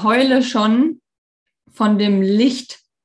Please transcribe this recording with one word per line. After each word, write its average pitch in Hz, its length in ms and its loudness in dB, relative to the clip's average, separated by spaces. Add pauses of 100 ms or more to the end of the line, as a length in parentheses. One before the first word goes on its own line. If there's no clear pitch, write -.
heule 254 420 2
schon 240 580 0 (680)
von 208 280 0
dem 202 220 0
Licht, 208 580 -2 (260)